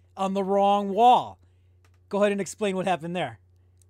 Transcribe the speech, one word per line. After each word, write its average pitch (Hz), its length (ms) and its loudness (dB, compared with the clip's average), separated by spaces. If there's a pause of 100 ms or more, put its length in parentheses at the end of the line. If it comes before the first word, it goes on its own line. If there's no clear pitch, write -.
(140)
on 190 200 -4
the 196 80 -2
wrong 202 460 0
wall. 196 500 4 (680)
Go 196 100 -4
ahead 208 120 2
and 202 80 -4
explain 196 360 -6
what 185 100 -4
happened 170 300 -4
there. 135 240 -8 (500)